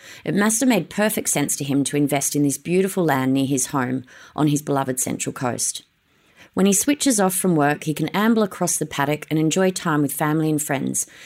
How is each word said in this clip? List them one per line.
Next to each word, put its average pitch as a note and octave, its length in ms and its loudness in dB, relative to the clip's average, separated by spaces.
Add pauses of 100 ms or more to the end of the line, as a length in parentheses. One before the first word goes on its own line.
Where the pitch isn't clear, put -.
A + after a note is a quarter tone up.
(240)
it D#3 100 -2
must G#3 260 2
have C4+ 80 2
made G3+ 200 2
perfect A3 400 -2
sense - 280 0
to C#3+ 80 -6
him C#3 200 0
to - 120 -4
invest C#3+ 380 0
in D3 80 2
this C#3+ 140 2
beautiful F#3 480 0
land C3+ 300 2
near C3+ 100 2
his C3 220 0
home B2+ 380 -2 (300)
on D3+ 140 2
his D3 140 0
beloved C3+ 360 -2
Central - 340 -4
Coast. - 520 -4 (680)
When F#3+ 120 4
he G3+ 60 6
switches C4 480 2
off F#3 140 2
from F3+ 200 2
work, D3 300 2
he D#3 100 -2
can D#3 140 -2
amble A3 340 2
across F3+ 360 -2
the D#3+ 80 -4
paddock D3 440 -2
and D#3 80 0
enjoy F3+ 320 2
time E3 300 0
with C#3 120 0
family D#3 380 0
and D3+ 100 0
friends C3+ 460 -4 (200)